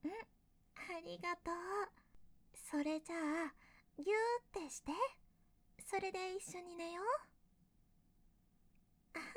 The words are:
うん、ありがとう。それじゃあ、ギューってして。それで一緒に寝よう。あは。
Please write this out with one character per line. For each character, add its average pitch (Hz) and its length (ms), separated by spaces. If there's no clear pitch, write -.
う 294 40
ん、 - 20
あ - 880
り 330 180
が 349 180
と 339 160
う。 - 20
そ - 280
れ 311 180
じ 311 120
ゃ 330 40
あ、 320 380
ギ 294 80
ュ - 20
ー - 20
っ 330 40
て 277 60
し - 120
て。 277 100
そ - 160
れ 381 120
で 370 240
一 - 220
緒 - 20
に 349 160
寝 339 160
よ 349 100
う。 - 20
あ 320 60
は。 - 60